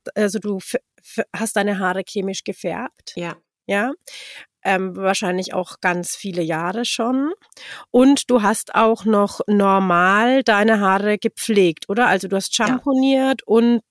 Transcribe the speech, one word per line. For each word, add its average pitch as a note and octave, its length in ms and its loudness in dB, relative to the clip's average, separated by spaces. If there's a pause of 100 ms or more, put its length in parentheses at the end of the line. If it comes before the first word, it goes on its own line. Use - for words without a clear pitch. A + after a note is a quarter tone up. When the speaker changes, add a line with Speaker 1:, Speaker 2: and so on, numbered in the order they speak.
(180)
Speaker 1:
also G#3 220 0
du G#3 180 -6
f-, - 180 -6 (240)
f-, - 260 -8 (100)
hast G#3+ 200 -4
deine G3+ 240 0
Haare F#3 280 -2
chemisch F#3+ 360 -6
gefärbt. F#3+ 720 -10
Speaker 2:
Ja. E3+ 200 -8 (320)
Speaker 1:
Ja. G#3 260 -2 (680)
Ähm, F#3+ 320 -2
wahrscheinlich F#3 600 -2
auch - 260 -8
ganz F3 340 -2
viele F3+ 280 -6
Jahre E3+ 420 -4
schon. C4 460 -2 (600)
Und C4+ 380 4
du B3 140 4
hast G#3 320 -2
auch A3+ 300 2
noch G3+ 420 2
normal G3 960 4
deine G#3+ 360 4
Haare G3+ 400 2
gepflegt, G3 720 0
oder? A#3 180 0
Also F#3 200 0
du G3 80 -4
hast - 220 -4
Speaker 2:
Ja. A3+ 100 2
Speaker 1:
shampooniert C4 760 0
und A#3 480 4